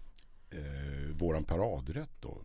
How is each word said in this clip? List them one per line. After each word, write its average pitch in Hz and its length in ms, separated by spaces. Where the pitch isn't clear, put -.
eh, 71 640
våran 78 320
paradrätt 90 680
då. - 240